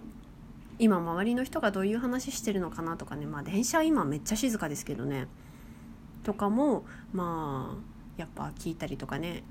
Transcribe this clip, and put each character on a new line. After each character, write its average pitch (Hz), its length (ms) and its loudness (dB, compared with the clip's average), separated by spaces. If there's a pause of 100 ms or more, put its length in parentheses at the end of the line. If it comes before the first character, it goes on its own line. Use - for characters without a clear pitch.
(800)
今 214 200 8
周 170 260 0
り 240 100 2
の 247 100 2
人 311 160 -2
が 214 100 4
ど 196 100 2
う 190 60 4
い 214 80 4
う 240 40 2
話 254 340 0
し - 80 -6
て 214 120 0
る 190 80 2
の 165 100 -2
か 165 120 -6
な 165 140 -2
と - 100 -8
か 139 100 -6
ね。 147 100 -4
ま 151 120 -6
あ、 139 40 -4
電 196 220 2
車 320 180 6
今 302 220 6
め 143 120 2
っ 143 40 -4
ち - 120 -4
ゃ 214 40 4
静 226 220 2
か 165 100 0
で 143 80 -2
す - 80 -6
け 147 100 -4
ど 135 100 -2
ね。 135 240 0 (960)
と 202 100 0
か 202 160 2
も、 247 340 4 (280)
ま 147 640 -2
あ、 - 40 -10 (340)
や 165 100 -6
っ - 80 -10
ぱ 143 240 -6
聞 170 120 -4
い 156 40 -2
た 156 120 -6
り 139 100 -4
と - 100 -6
か 139 120 -2
ね。 170 320 -4